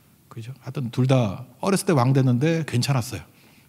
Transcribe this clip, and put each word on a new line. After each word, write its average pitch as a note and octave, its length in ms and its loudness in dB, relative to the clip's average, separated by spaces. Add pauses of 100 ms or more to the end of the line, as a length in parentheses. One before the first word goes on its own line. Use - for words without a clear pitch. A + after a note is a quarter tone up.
(280)
그죠? A#2 320 -16
하여튼 C3 300 -8
둘 B2+ 180 2
다 A#2+ 360 2 (160)
어렸을 F#3+ 260 0
때 F#3+ 60 2
왕 C3 200 4
됐는데 C#3 560 2
괜찮았어요. A#2 520 -2 (480)